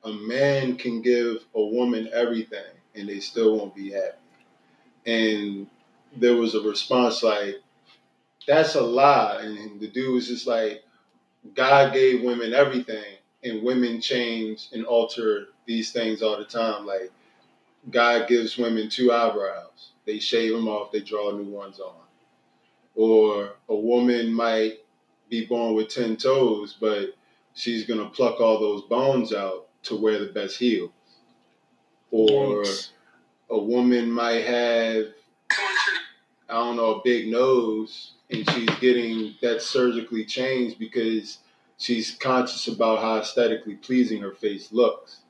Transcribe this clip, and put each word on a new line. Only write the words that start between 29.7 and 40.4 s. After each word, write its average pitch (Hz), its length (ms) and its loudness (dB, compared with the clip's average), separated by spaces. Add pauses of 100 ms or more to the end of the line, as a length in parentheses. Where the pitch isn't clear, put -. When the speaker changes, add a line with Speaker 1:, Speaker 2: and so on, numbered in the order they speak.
Speaker 1:
to 117 120 -8
wear 107 220 0
the 101 140 -4
best 101 260 -8
heels. 110 320 0 (1200)
Or 110 540 2
Speaker 2:
Yikes. 98 240 -6 (600)
Speaker 1:
a 110 100 -2
woman 120 520 2
might 117 340 0
have, 117 640 0 (1400)
I 117 60 -8
don't 117 220 -2
know, 110 200 2
a - 60 -12
big 117 260 0
nose, 117 840 0 (180)
and 113 200 -4
she's 117 180 -2 (120)
getting 117 600 2
that 117 220 -2
surgically 117 640 -2
changed 127 540 -4